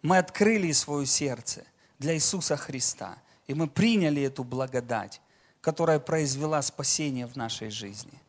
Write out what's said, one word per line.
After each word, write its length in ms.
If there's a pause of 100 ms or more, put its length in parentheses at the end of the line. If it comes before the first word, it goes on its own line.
мы 160
открыли 540
своё 320
сердце 600 (320)
для 160
Иисуса 420
Христа, 640 (300)
и 80
мы 120
приняли 540
эту 220
благодать, 800 (380)
которая 400
произвела 600
спасение 640
в 100
нашей 360
жизни. 580